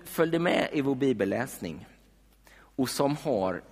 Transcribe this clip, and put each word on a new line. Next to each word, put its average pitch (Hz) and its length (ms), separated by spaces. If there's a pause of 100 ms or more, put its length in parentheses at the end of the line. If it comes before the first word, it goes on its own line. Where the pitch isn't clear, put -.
följde 165 340
med 175 340
i 156 80
vår 139 140
bibelläsning 107 920 (680)
och - 380
som 143 260
har 95 560